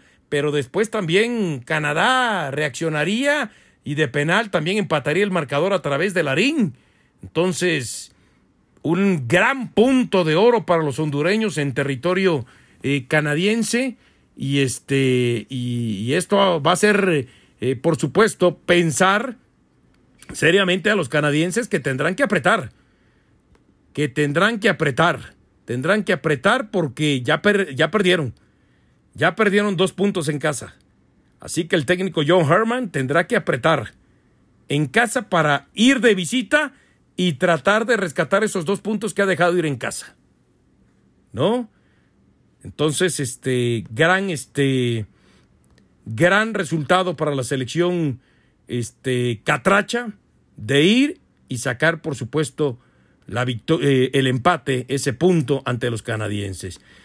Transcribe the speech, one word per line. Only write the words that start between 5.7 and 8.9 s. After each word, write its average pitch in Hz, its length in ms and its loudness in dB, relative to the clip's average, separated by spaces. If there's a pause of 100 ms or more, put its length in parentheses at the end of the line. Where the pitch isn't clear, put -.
a 185 80 -2
través 156 320 -2
de 180 80 0
Larín. 180 540 0 (480)
Entonces, 165 880 -2 (720)
un 175 440 0